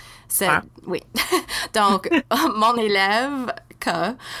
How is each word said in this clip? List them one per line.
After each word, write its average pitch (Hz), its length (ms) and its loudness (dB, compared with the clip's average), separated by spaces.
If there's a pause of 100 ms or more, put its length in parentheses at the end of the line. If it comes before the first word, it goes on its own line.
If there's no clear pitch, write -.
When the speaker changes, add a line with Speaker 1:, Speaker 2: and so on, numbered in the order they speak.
(280)
Speaker 1:
C'est, - 200 0
Speaker 2:
Ah. 151 140 2 (240)
Speaker 1:
oui. 180 140 -4 (140)
<laughs> - 600 -4
Donc, 196 340 2 (220)
<laughs> 254 260 0
mon 226 200 4
élève, 226 760 0 (280)
K, - 80 -6 (520)